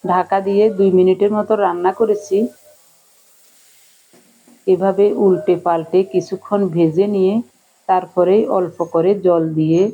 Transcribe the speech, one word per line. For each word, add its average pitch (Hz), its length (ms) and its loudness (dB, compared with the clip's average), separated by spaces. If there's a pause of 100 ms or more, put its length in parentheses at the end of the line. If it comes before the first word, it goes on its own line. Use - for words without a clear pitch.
ঢাকা 185 340 -2 (100)
দিয়ে 202 160 2 (140)
দুই 196 200 4
মিনিটের 185 400 2
মতো 208 180 -2
রান্না 180 440 -2
করেছি। 208 380 -2 (2250)
এভাবে 190 380 0 (180)
উল্টে 180 400 2
পাল্টে 170 360 -2 (120)
কিছুক্ষণ 190 500 -4 (140)
ভেজে 170 320 2
নিয়ে 196 260 0 (560)
তারপরে 180 460 0 (220)
অল্প 175 200 -4 (160)
করে 170 180 2 (140)
জল 170 180 2 (160)
দিয়ে 160 220 2 (120)